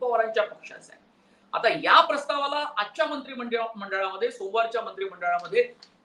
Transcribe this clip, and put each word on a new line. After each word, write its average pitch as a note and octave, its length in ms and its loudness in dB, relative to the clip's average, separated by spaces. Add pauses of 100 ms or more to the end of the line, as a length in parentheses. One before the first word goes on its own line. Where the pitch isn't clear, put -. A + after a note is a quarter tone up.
पवारांच्या A3+ 420 2
पक्षाचा - 500 -8
आहे. - 100 -20 (500)
आता - 160 2
या F#3 320 6
प्रस्तावाला D4 760 0
आजच्या G#3 300 0
मंत्रिमंडळ-, A#3+ 680 -6
मंडळामध्ये, F#3+ 540 -2
सोमवारच्या A3+ 520 -2
मंत्रिमंडळामध्ये F#3 800 -2 (420)